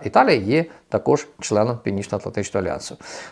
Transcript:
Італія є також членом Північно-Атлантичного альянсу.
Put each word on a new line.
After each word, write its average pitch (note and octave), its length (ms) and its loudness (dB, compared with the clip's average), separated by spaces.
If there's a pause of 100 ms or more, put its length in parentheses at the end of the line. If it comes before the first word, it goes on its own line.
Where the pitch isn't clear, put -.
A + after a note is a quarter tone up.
Італія G#3+ 320 4
є A#2+ 280 2 (240)
також C3 380 2 (160)
членом A2+ 420 2
Північно-Атлантичного G2+ 840 -4
альянсу. - 300 -8 (360)